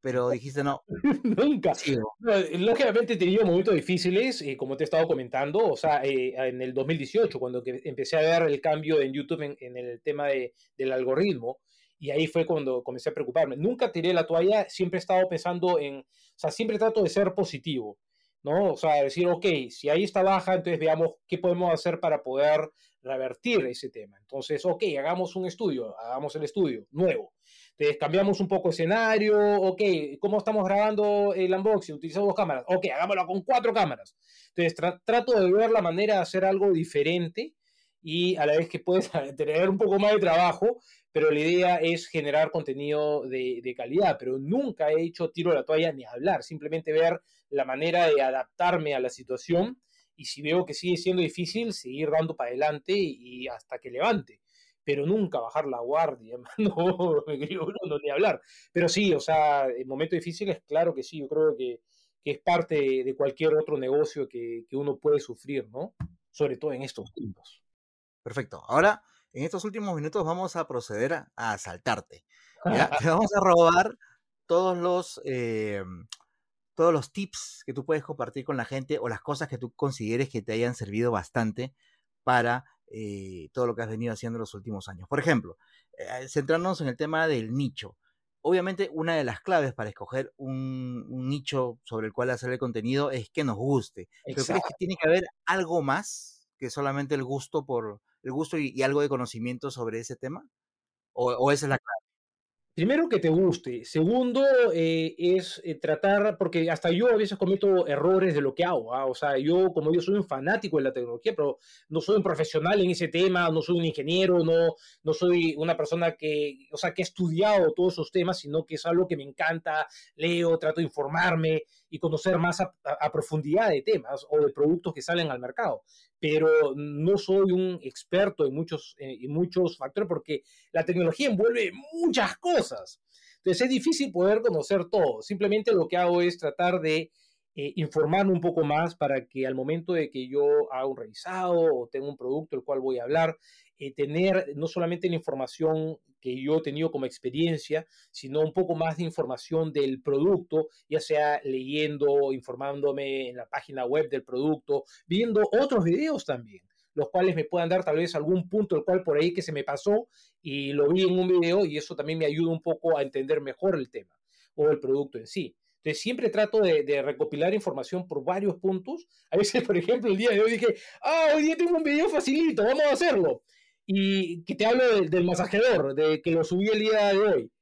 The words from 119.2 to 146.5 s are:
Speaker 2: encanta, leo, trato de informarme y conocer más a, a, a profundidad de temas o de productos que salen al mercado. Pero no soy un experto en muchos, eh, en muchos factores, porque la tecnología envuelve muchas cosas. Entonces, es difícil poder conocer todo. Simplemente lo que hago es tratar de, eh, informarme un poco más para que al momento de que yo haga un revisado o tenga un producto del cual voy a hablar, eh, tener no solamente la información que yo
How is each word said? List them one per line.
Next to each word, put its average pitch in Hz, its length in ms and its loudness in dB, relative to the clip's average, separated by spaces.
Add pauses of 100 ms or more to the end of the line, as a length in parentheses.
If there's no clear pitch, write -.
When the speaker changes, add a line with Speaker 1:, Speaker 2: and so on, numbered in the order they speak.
Speaker 2:
encanta, 156 640 -4 (300)
leo, 165 420 2
trato 160 220 -2
de 160 60 0
informarme 160 760 0 (260)
y 160 80 -14
conocer 170 420 0
más 170 200 0
a, 180 140 -4 (100)
a, 147 240 -2
a - 20 2
profundidad 156 600 0
de 139 140 0
temas 139 460 -2
o 151 160 4
de 139 60 2
productos 160 420 0
que 135 80 -10
salen 170 300 0
al 127 80 -6
mercado. 131 440 -4 (360)
Pero 156 560 4
no 147 420 0
soy 196 340 4
un 185 320 0
experto 180 640 0
en 131 100 0
muchos, 160 440 -6
eh, 135 220 -12
en 131 100 -8
muchos 175 460 0
factores, 147 300 -4
porque 156 340 -4 (300)
la 165 140 0
tecnología 180 440 2
envuelve 220 420 2 (220)
muchas 311 440 0
cosas. 226 640 -2 (360)
Entonces, 180 260 0
es 254 60 2
difícil 277 420 0
poder 196 300 4
conocer 185 480 0
todo. 139 320 2
Simplemente 208 520 0
lo 170 140 4
que 175 100 -2
hago 175 240 4
es 175 160 0
tratar 175 420 0
de, 160 320 0 (460)
eh, 143 200 -6
informarme 165 560 2
un 170 80 0
poco 165 240 0
más 160 300 0
para 139 320 -2
que 131 200 -4
al 131 80 -4
momento 165 380 -4
de 156 160 0
que 127 180 -10
yo 143 160 0 (300)
haga 131 140 -4
un 135 100 -6
revisado 175 560 -6
o 156 360 2
tenga 139 200 -6
un 139 80 -12
producto 143 400 -6
del 127 80 -10
cual 135 160 -4
voy 131 180 -2
a 120 40 -8
hablar, 160 340 0 (400)
eh, 135 160 -12
tener 165 640 0
no 151 120 -4
solamente 170 420 -4
la 170 60 0
información 156 800 -2 (220)
que 127 220 -6
yo 147 160 2